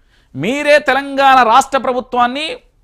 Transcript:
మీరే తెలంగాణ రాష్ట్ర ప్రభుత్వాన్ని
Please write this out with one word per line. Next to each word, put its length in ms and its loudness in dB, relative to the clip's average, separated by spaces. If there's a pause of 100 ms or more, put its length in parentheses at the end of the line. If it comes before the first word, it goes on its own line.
(360)
మీరే 420 0
తెలంగాణ 640 2
రాష్ట్ర 360 2
ప్రభుత్వాన్ని 760 -4 (280)